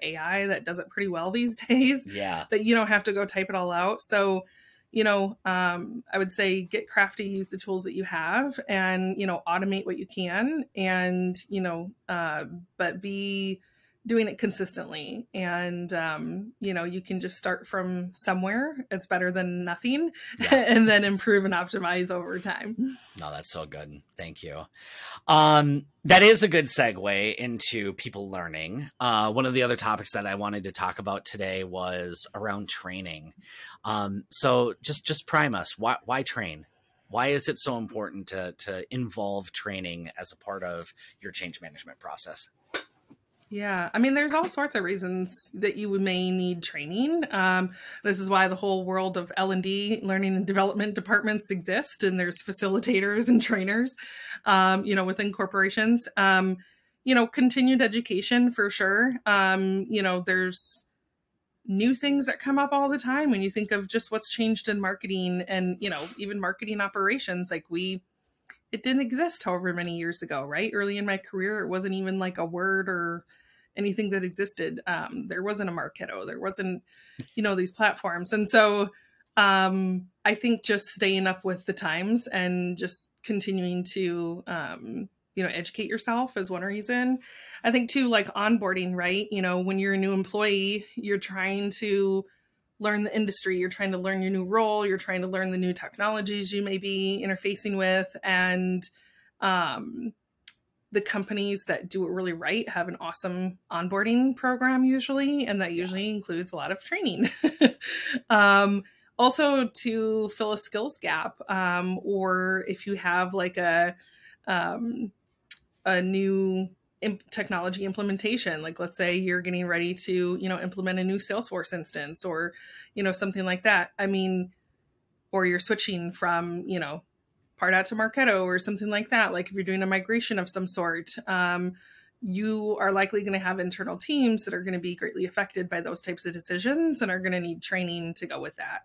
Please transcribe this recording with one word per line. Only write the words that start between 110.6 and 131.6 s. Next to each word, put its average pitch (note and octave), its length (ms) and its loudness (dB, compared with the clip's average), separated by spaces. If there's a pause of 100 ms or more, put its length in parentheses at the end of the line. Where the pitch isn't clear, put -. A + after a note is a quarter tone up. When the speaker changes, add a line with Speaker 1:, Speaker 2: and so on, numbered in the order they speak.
Speaker 1:
gap, D#3+ 500 -4
um, F#3 560 0
or F#3+ 640 0
if F#3+ 180 -6
you G3 100 -2
have, F3+ 380 0
like, F#3 220 -2
a, F3 400 2 (520)
um, G#3 640 -4 (720)
a F#3 160 2
new F#3+ 680 2 (320)
imp-, G#3 300 -4
technology F#3+ 540 -4
implementation, G3 760 -2
like, D#3+ 180 -8
let's F3 160 -6
say F3+ 200 0
you're F3+ 260 0
getting F3+ 240 -2
ready F3 300 0
to, F3+ 440 0
you F#3 100 -2
know, F#3 100 -2
implement F#3 400 -2
a F#3 40 0
new F#3+ 140 0
Salesforce G3 560 -6
instance D#3 500 -8
or, F3 300 -4 (400)
you G3+ 80 -4
know, F#3+ 100 2
something F#3+ 340 -2
like F3+ 180 -2
that. G3 340 4
I G3 100 0
mean, F#3 460 0 (800)
or F#3+ 140 4
you're F3+ 140 4
switching F3+ 520 -2
from, F3 560 -2
you F#3 120 -2
know, D3+ 240 -6 (560)
Pardot F#3 260 4
to A3 100 -8
Marketo A3 480 4
or F3+ 160 2
something G#3 300 -4
like G#3 200 -2
that. G#3 240 4
Like, F3+ 140 -2
if G3 60 -16
you're G3 100 -2
doing F#3+ 200 0
a F#3+ 40 0
migration G3 520 0
of F3+ 100 -2
some F#3 180 -4
sort, E3+ 440 -4 (160)
um, F3+ 460 0 (480)